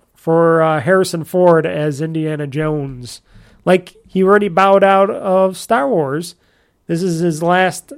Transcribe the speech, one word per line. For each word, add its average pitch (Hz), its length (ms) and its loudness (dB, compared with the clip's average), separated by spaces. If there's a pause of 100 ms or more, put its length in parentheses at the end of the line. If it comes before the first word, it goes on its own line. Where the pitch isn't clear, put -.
(140)
for, 165 480 2
uh, 156 200 0
Harrison 180 420 0
Ford 170 420 2
as 151 360 -4
Indiana 156 440 -6
Jones. 139 760 -6 (440)
Like, 180 300 0 (100)
he - 160 -4
already 202 280 4
bowed 196 340 4
out 196 260 4
of 190 480 -2
Star 254 300 -2
Wars. 165 480 -4 (520)
This 165 140 -4
is 175 200 -2
his 165 200 -2
last 180 560 -2